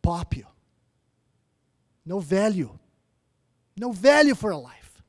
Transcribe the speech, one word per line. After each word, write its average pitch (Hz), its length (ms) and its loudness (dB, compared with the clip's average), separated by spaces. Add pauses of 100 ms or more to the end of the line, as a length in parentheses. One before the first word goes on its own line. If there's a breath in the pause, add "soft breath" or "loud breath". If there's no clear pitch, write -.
pop 170 340 -4
you." 113 80 -16 (1600)
No 180 140 -6
value. 185 580 -2 (960)
No 240 160 -8
value 269 440 4
for 214 160 -6
a 160 60 -6
life. - 520 -20